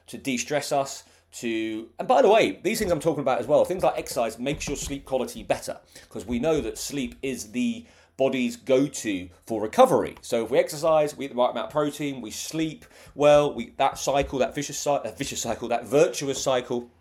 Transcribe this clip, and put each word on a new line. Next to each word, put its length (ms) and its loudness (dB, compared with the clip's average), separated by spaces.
to 100 -14
de-stress 540 -2
us, 320 -2
to, 560 -4
and 80 -8
by 160 4
the 60 6
way, 340 4
these 160 -2
things 120 0
I'm 80 0
talking 220 -2
about 180 0
as 60 -4
well, 200 6
things 180 -4
like 160 2
exercise 400 -4
makes 280 -4
your 100 -4
sleep 280 -8
quality 380 -4
better, 360 -4
'cause 160 -10
we 140 -2
know 220 2
that 140 -6
sleep 460 -6
is 300 -8
the 340 -2
body's 380 0
go-to 760 0
for 160 -4
recovery. 600 4
So 220 -2
if 60 -6
we 80 2
exercise, 580 2
we 100 -8
eat 20 -6
the 80 -10
right 160 2
amount 160 -4
of 40 -12
protein, 480 -4
we 120 -10
sleep 520 -6
well, 400 6
we, 240 -8
that 220 0
cycle, 400 0
that 160 0
vicious 240 -6
cy-, 240 0
that 160 -8
vicious 220 -6
cycle, 260 -4
that 180 -2
virtuous 560 2
cycle 480 -2